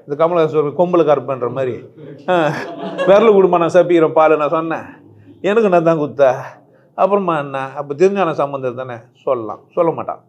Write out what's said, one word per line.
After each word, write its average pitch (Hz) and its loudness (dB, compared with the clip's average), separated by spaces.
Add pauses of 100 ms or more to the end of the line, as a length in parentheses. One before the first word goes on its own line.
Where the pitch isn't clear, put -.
இந்த 143 -8
கமலஹாசன் 160 2
ஒரு 143 -4
கொம்புல 175 2
கருப்புன்ற 127 -2 (100)
மாதிரி, 123 -4 (560)
ஆ, 175 2 (720)
விரலு 214 6
கொடுமா 180 4
நான் 165 -2
சப்பிக்கிறேன் 160 4
பால் 156 6
நான் 147 -2
சொன்னேன்? 160 -6 (640)
எனக்கு 208 2
நான் 165 2
தான் 160 -2
குத்தா? 131 0 (680)
அப்புறமா 190 0 (100)
என்ன? 135 -8 (160)
அப்ப 143 -10
திருஞான 185 0
சம்பந்தர் 131 -6
தானே 120 -12 (280)
சொல்லலாம், 117 -4 (140)
சொல்ல 165 0
மாட்டான். 98 -10